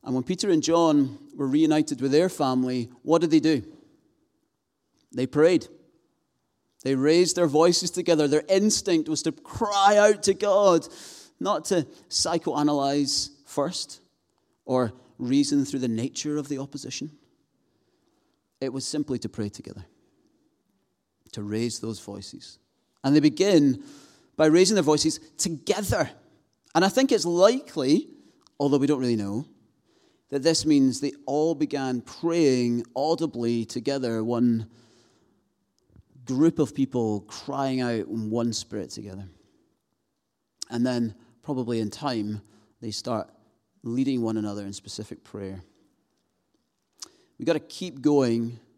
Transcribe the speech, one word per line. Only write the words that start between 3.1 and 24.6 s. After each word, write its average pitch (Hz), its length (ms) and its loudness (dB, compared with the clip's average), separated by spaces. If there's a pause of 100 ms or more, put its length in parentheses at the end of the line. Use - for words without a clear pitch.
did 160 120 2
they 160 80 6
do? 143 240 2 (1500)
They 123 140 -2
prayed. 156 400 4 (1160)
They 135 100 0
raised 160 400 4
their 175 140 2
voices 170 420 2
together. 165 380 0
Their 147 200 0
instinct 190 600 0
was 156 140 -4
to 160 100 -4
cry 202 640 2
out 208 280 6
to 196 100 2
God, 196 520 4 (540)
not 170 260 -4
to 170 220 0 (200)
psychoanalyze 147 1200 -2 (160)
first - 540 -6 (640)
or 127 280 0 (260)
reason 139 460 0
through 135 160 -6
the 123 80 -2
nature 131 480 -6
of 143 120 -8
the 143 100 -6
opposition. 139 520 -12 (1500)
It 135 120 -6
was 131 140 -8
simply 143 340 -6
to 113 80 -10
pray 104 200 -6
together, - 380 -16 (1500)
to 104 100 -12
raise 113 380 -6
those 110 180 -8
voices. - 600 -18 (440)
And 139 140 4
they 151 40 8
begin 151 640 4 (540)
by 156 100 4
raising 180 280 6